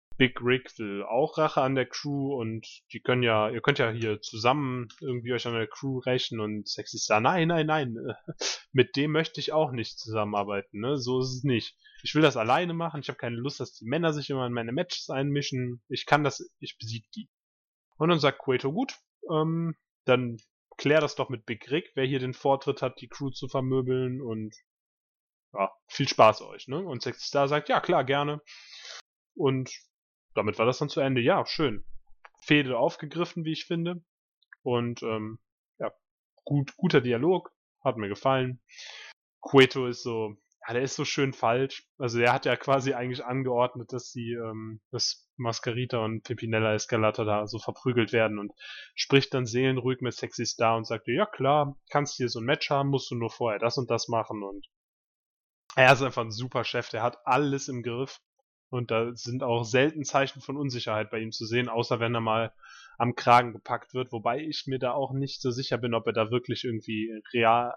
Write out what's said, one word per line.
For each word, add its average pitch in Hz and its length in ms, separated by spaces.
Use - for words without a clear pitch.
Big 123 260
Rick 127 360
will 101 260
auch 131 340
Rache 151 240
an 135 140
der 127 100
Crew 139 480
und 113 320
die 117 80
können 127 220
ja, 110 280
ihr 117 100
könnt 139 180
ja 117 120
hier 110 300
zusammen 123 680
irgendwie 123 320
euch 117 140
an 117 80
der 113 140
Crew 135 300
rächen", 123 420
und 107 280
Sexy - 300
Star, 107 220
"Nein, 165 280
nein, 165 180
nein, 139 300
<laughs> - 760
mit 127 240
dem 147 160
möchte 156 260
ich 147 140
auch 156 180
nicht 117 280
zusammenarbeiten, 104 800
ne? 139 180
So 127 220
ist 131 160
es 127 80
nicht. 123 320
Ich - 140
will 156 60
das 143 140
alleine 151 380
machen, 160 260
ich - 80
hab - 100
keine 120 180
Lust, 131 240
dass 120 140
die 110 120
Männer 160 260
sich 147 180
immer 131 160
in 120 60
meine 120 200
Matches - 360
einmischen. 135 800
Ich - 160
kann 147 200
das, - 340
ich - 200
besieg 113 260
die." 220 140
Und 156 120
dann 175 120
sagt 139 200
Cueto, 135 320
"Gut, 247 220
ähm, 160 440
dann 123 340
klär 151 240
das 147 140
doch 127 140
mit 123 180
Big 120 240
Rick, 160 240
wer 135 120
hier 135 120
den 127 160
Vortritt - 480
hat, 127 180
die 120 80
Crew 135 220
zu - 180
vermöbeln 131 720
und 110 360
ja, 98 160
viel 135 200
Spaß 110 340
euch", 101 260
ne? 135 100
Und 160 240
Sexy - 240
Star 139 220
sagt, 147 200
"Ja, 247 120
klar, 160 240
gerne." 143 380
Und 131 360
damit 104 240
war 113 80
das 127 120
dann 147 100
zu - 120
Ende. 135 200
Ja, 156 260
schön. 117 380
Fehde 135 360
aufgegriffen, 160 640
wie 160 80
ich - 140
finde. 170 380
Und, 120 400
ähm, 110 360
ja, 113 140
gut, 143 320
guter 165 240
Dialog, 131 520
hat 127 140
mir 104 120
gefallen. 127 520
Cueto 131 460
ist 120 160
so, 110 340
ja, 117 80
der 123 80
ist 131 140
so 147 80
schön 139 280
falsch. 127 560
Also 120 200
der 120 140
hat 135 120
ja 127 120
quasi 135 380
eigentlich 123 300
angeordnet, 123 680
dass 123 200
sie, 117 200
ähm, 110 480
dass - 460
Mascarita 120 680
und 110 200
Pimpinella 110 500
Escalata 107 500
da 107 220
so 110 120
verprügelt 117 540
werden 110 260
und 104 140
spricht - 400
dann 131 120
seelenruhig 127 540
mit 123 140
Sexy - 320
Star 113 300
und 110 100
sagt, 113 220
"Ja 165 180
klar, 143 520
kannst 147 260
hier 123 120
so 117 120
ein 113 60
Match 151 240
haben, 139 200
musst 135 200
du 127 40
nur 117 160
vorher 110 300
das 117 180
und 123 120
das 117 180
machen", 110 340
und 98 260
er 131 160
ist 131 100
einfach 123 200
ein 113 100
super 123 320
Chef, - 240
der 110 140
hat 120 240
alles 139 420
im 123 140
Griff 120 380
und 123 200
da 117 240
sind 123 280
auch 120 220
selten 135 400
Zeichen 135 360
von 139 160
Unsicherheit 117 540
bei 113 100
ihm 110 120
zu 113 140
sehen, 120 220
außer 113 320
wenn 117 140
er 117 60
mal 113 320
am 120 160
Kragen 120 380
gepackt - 420
wird, 127 180
wobei 120 280
ich 156 260
mir 131 120
da 123 140
auch 135 200
nicht 135 280
so 131 100
sicher 127 280
bin, 117 160
ob 110 120
er 113 60
da 107 180
wirklich 120 340
irgendwie 110 460
real-, 120 440